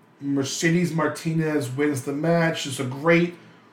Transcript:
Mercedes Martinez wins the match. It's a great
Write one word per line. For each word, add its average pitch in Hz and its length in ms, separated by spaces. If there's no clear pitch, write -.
Mercedes 147 720
Martinez 151 760
wins 139 340
the 143 100
match. 165 520
It's 135 140
a 139 60
great 170 500